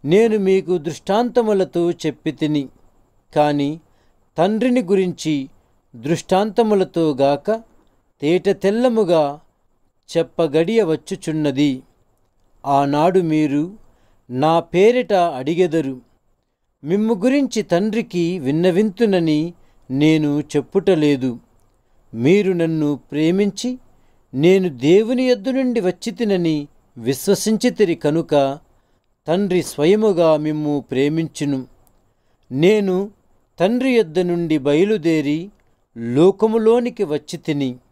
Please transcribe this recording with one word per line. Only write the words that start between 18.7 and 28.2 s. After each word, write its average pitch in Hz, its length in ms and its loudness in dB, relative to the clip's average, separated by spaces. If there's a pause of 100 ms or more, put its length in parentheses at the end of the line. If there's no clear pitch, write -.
నేను 147 520 2 (120)
చెప్పుటలేదు. 147 840 0 (760)
మీరు 185 400 2
నన్ను 160 460 -2 (120)
ప్రేమించి 196 680 -2 (560)
నేను 180 360 2
దేవుని 202 540 2
యొద్ద 247 260 0
నుండి 254 300 -2
వచ్చితినని 175 880 -2 (300)
విశ్వసించితిరి 202 1000 0
కనుక 147 640 0 (680)